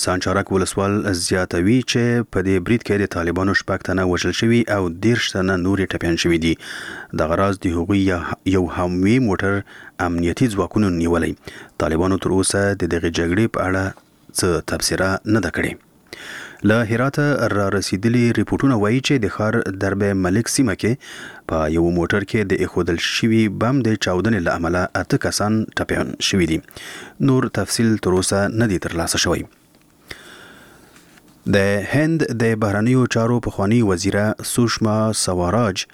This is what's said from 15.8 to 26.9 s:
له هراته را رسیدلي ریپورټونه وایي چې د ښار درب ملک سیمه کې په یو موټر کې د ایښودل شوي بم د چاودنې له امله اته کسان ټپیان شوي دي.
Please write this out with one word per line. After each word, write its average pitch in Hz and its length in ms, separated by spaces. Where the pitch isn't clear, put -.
له 110 80
هراته 131 640
را 101 100
رسیدلي 113 480
ریپورټونه 110 460
وایي 117 240
چې 151 60
د 92 100
ښار 107 180
درب 101 260
ملک 95 320
سیمه 101 300
کې 107 100
په 78 240
یو 85 80
موټر 98 320
کې 110 120
د 90 100
ایښودل 87 460
شوي 113 340
بم 131 240
د 107 180
چاودنې 92 400
له 71 140
امله 90 260
اته - 240
کسان 107 320
ټپیان 78 340
شوي 90 240
دي. 80 60